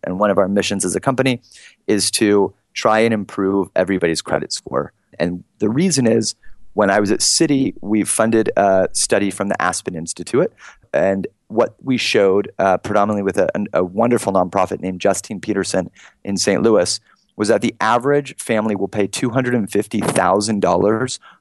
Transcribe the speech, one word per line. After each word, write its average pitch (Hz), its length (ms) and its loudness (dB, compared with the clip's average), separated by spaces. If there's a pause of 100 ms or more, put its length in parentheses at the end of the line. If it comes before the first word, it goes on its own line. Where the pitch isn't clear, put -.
And 90 160 -4
one 104 120 4
of 90 60 -2
our 95 120 2
missions 98 340 0
as 87 120 -2
a 92 40 -2
company 127 420 0 (460)
is 101 240 0
to 101 420 2 (200)
try 107 260 2
and 113 140 2
improve 98 600 -2
everybody's 90 460 0
credit - 300 -4
score. 71 400 -6 (280)
And 87 240 -4 (160)
the 107 100 0
reason 135 380 0
is, 113 280 0 (380)
when 101 160 2
I 101 100 4
was 104 120 2
at - 80 0
Citi, 135 600 0
we 104 220 0
funded 113 540 0
a 95 360 4
study 101 360 0
from 101 180 -6
the 98 140 -4
Aspen 87 320 -4
Institute. 90 580 -4 (400)
And 95 360 0 (200)
what 110 360 0
we 131 140 0
showed, 101 600 2
uh, 95 220 2
predominantly 104 420 0
with 95 160 -2
a, 92 180 0
an, 101 180 -6
a 92 100 2
wonderful 104 500 0
nonprofit 92 480 0
named 92 180 -6
Justine 98 400 -2
Peterson 92 520 -2 (320)
in 101 120 -6
Saint 95 280 0
Louis, 104 360 2 (360)
was 104 120 -2
that 104 140 4
the 117 180 -2
average 127 580 0
family 110 380 -2
will 95 120 -4
pay 98 200 -2
two 120 240 -4
hundred 123 240 0
and 107 160 -2
fifty 107 280 -2
thousand 101 600 2
dollars 98 600 0 (220)